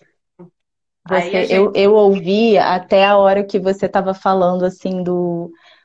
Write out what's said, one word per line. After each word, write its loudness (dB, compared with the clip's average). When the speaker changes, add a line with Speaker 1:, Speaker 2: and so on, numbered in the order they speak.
Speaker 1:
aí -2
Speaker 2:
Você, -4
Speaker 1:
a -2
Speaker 2:
eu, 2
Speaker 1:
gente -4
Speaker 2:
eu 4
ouvi 2
até 0
a 2
hora 2
que -4
você -2
tava -2
falando, 0
assim, -6
do, -4